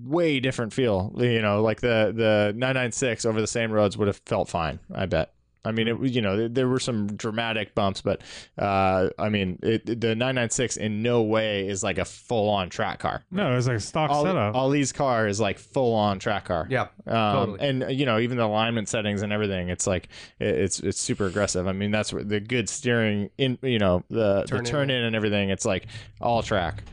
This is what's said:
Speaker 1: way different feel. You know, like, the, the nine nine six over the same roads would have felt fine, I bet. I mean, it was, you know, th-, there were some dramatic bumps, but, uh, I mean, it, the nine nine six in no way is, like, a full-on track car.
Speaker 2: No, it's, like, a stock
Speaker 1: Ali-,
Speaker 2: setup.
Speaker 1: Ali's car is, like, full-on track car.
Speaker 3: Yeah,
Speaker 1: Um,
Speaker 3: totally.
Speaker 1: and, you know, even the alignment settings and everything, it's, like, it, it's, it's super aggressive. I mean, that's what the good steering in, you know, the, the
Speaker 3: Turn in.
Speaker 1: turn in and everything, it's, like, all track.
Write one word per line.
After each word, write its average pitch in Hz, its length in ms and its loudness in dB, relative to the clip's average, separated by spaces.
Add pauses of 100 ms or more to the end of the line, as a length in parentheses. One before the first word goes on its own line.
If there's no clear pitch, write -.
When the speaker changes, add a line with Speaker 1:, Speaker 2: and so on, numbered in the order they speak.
Speaker 1:
way 151 360 0
different 120 320 -2
feel. 104 460 0
You 120 240 2
know, 104 200 2
like, 110 180 2
the, 110 340 4
the 107 420 4
nine 131 180 0
nine 123 180 0
six 120 320 -2
over 110 160 2
the 107 60 0
same 113 240 -2
roads 107 260 4
would 107 120 2
have 98 180 -2
felt 101 220 0
fine, 80 300 -2 (160)
I 95 120 -2
bet. - 260 0 (320)
I 110 80 -4
mean, 113 160 0
it 117 100 0
was, 131 160 0
you 123 80 0
know, 98 140 2
th-, 117 180 0
there 127 140 2
were 127 100 2
some 107 380 -2
dramatic 110 580 -4
bumps, 98 260 0
but, - 220 -2 (340)
uh, 95 520 2 (100)
I 107 120 0
mean, 98 340 0
it, 110 360 0
the 113 140 0
nine 127 220 -2
nine 120 140 0
six - 260 -2
in 107 260 -2
no 120 200 2
way 107 440 0
is, 101 160 -4
like, 95 160 -2
a 90 60 2
full-on 104 680 0
track 101 300 -4
car. - 320 -4
Speaker 2:
No, 175 240 0
it's, 123 100 2
like, 120 120 0
a - 20 -6
stock 151 320 -2
Speaker 1:
Ali-, 147 160 2
Speaker 2:
setup. 110 260 0
Speaker 1:
Ali's 135 380 2
car 120 340 2
is, 101 140 0
like, 98 180 0
full-on 107 640 2
track 101 240 -2
car. 82 260 -2
Speaker 3:
Yeah, 123 120 0 (260)
Speaker 1:
Um, 101 480 0
Speaker 3:
totally. - 20 -10 (100)
Speaker 1:
and, 131 300 -2
you 143 80 0
know, 113 140 2
even 123 160 0
the 117 80 2
alignment 110 440 0
settings 104 340 -2
and 104 100 -2
everything, 98 360 -2
it's, 90 200 -2
like, 90 200 0 (300)
it, 98 160 0
it's, 92 240 0
it's 98 220 -4
super 104 260 -2
aggressive. 92 400 0
I 95 60 -2
mean, 101 180 -2
that's 107 220 -2
what 98 160 -6
the 104 100 0
good 110 300 -4
steering 110 680 0
in, 131 260 0
you 123 180 2
know, 90 280 4
the, 101 340 4
the - 40 -4
Speaker 3:
Turn 107 140 -2
in. 117 60 -2
Speaker 1:
turn 143 240 0
in 127 120 0
and 113 140 0
everything, 101 340 0
it's, 95 140 -2
like, 95 240 -2 (320)
all 117 240 2
track. 90 480 -2